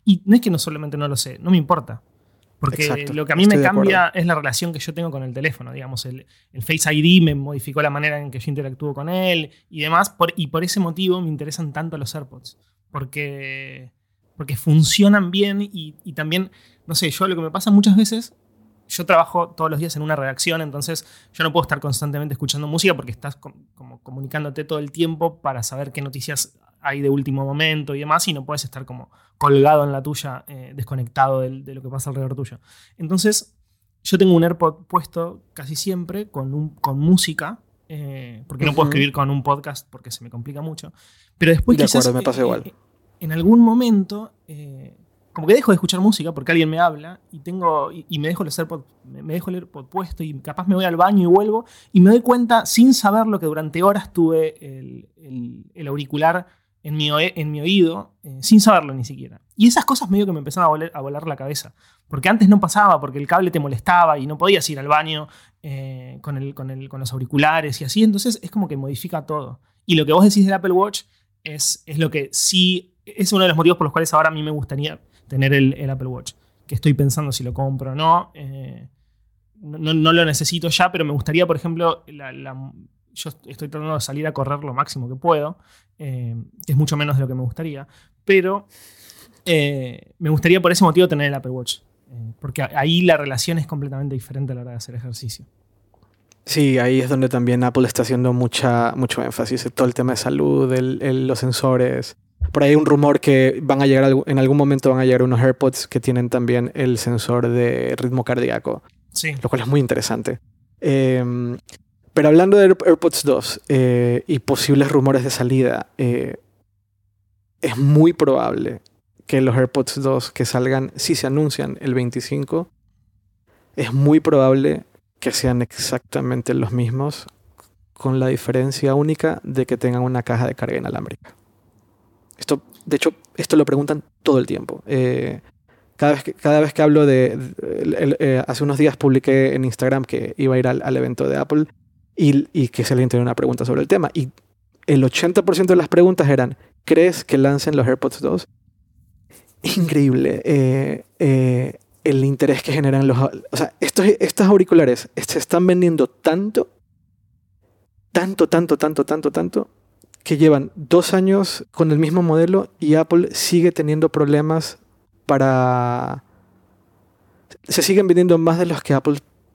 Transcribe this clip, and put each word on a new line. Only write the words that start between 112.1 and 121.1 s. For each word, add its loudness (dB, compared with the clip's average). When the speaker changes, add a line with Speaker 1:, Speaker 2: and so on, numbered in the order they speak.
Speaker 2:
pero 4
hablando 6
de 8
Air-, 6
AirPods 2
dos, -2
eh, 2
y -2
posibles 2
rumores 4
de -4
salida, 0
eh, -2
es -2
muy 6
probable -2
que 0
los 2
AirPods -2
dos -2
que -4
salgan, -2
si -4